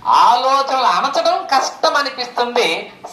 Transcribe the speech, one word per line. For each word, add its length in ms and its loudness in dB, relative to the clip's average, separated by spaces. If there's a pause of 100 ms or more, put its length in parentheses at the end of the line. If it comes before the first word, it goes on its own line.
ఆలోచనలు 800 2
అనచడం 680 0
కష్టం 420 0
అనిపిస్తుంది 960 -2 (200)